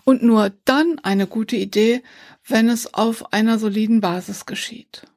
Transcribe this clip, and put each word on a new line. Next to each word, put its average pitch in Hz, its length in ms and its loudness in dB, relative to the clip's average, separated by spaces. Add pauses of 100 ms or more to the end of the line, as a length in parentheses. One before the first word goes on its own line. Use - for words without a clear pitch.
und 262 200 2
nur 214 280 4 (140)
dann 302 380 0
eine 196 240 0
gute 226 300 -4
Idee, 214 440 0 (420)
wenn 233 260 2
es 233 260 -4
auf 226 380 -2
einer 220 260 2
soliden 220 420 0
Basis 180 460 -6
geschieht. - 560 -14 (140)